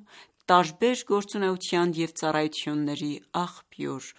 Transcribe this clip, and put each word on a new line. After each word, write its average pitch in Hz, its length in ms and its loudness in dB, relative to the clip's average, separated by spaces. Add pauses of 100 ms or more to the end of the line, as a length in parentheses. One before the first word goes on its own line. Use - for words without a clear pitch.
(420)
տարբեր 180 640 4
գործունեության 185 880 0
և 160 180 -2
ծառայությունների 151 1000 -2 (220)
աղբյուր՝ 143 720 -8 (100)